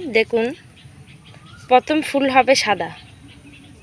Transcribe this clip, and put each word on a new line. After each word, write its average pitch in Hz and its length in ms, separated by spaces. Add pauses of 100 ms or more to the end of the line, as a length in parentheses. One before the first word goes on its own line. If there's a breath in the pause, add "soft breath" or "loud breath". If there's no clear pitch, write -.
দেখুন, 226 480 (1120)
প্রথম 294 340
ফুল 277 280
হবে 254 240
সাদা। 185 360 (920)